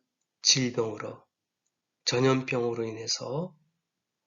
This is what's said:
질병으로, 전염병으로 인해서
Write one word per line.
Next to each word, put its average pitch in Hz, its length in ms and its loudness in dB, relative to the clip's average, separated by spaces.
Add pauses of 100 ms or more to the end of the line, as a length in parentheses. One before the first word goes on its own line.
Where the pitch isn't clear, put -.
(420)
질병으로, 113 840 0 (840)
전염병으로 123 800 2
인해서 117 680 -6 (720)